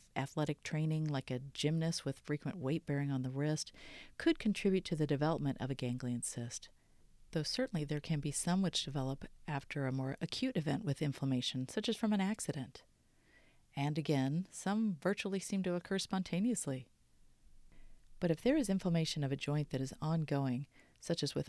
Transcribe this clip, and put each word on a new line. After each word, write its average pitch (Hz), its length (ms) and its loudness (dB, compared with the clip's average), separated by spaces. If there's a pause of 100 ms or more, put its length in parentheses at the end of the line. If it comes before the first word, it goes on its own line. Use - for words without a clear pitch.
(160)
athletic 147 480 0
training, 156 400 2
like 143 260 -2
a 127 100 -2 (140)
gymnast 160 500 2
with 139 140 -2
frequent - 400 -4
weight 143 260 0
bearing 143 280 0
on 131 100 0
the 127 80 -2
wrist, 147 400 0 (480)
could - 220 2
contribute 190 440 2
to 165 120 -2
the 151 100 2
development 147 540 2
of 127 100 -2
a 131 60 -4
ganglion 123 460 -2
cyst. - 460 -8 (600)
Though 156 140 -2
certainly 196 400 -2
there 147 160 -2
can 156 180 0
be 143 140 -2
some 180 280 0
which 180 240 0
develop 135 400 -4 (220)
after 143 400 -2
a 131 60 0
more 131 280 -2
acute 254 360 -2
event 156 280 0
with 143 160 -2
inflammation, 131 680 0
such - 200 -2
as 220 80 0
from 214 160 0
an 202 80 4
accident. - 640 -4 (920)
And 143 200 2
again, 147 540 4
some 208 500 0
virtually 196 380 0
seem 190 240 0
to 180 120 2
occur 190 260 -2
spontaneously. 185 880 0 (1300)
But 170 120 4
if 156 120 0
there 269 140 6
is 269 120 2
inflammation 170 560 2
of 139 80 0
a 139 40 2
joint 147 340 0
that 131 100 0
is 131 220 -4
ongoing, 143 640 0 (340)
such - 220 -2
as 143 120 -2
with 143 140 -2